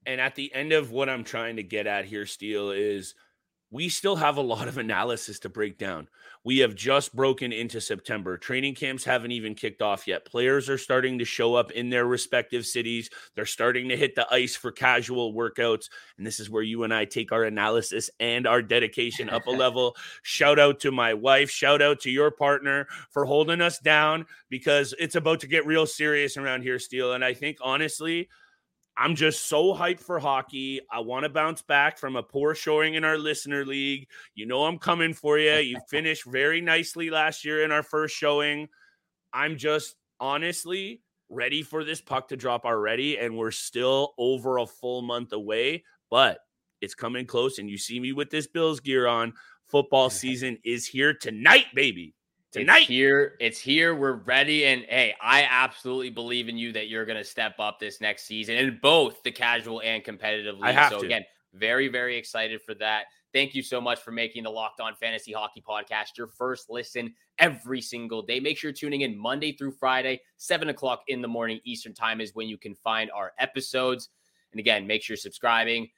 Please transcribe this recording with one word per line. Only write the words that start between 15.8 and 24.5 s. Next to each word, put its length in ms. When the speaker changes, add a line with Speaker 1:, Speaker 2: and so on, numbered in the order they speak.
Speaker 1:
And 80
this 140
is 100
where 120
you 220
and 100
I 120
take 260
our 140
analysis 760
and 260
our 160
dedication 720
up 160
a 40
Speaker 2:
<laughs> 140
Speaker 1:
level. 320
Shout 380
out 220
to 100
my 240
wife. 340
Shout 320
out 200
to 100
your 180
partner 580
for 160
holding 360
us 180
down, 480
because 520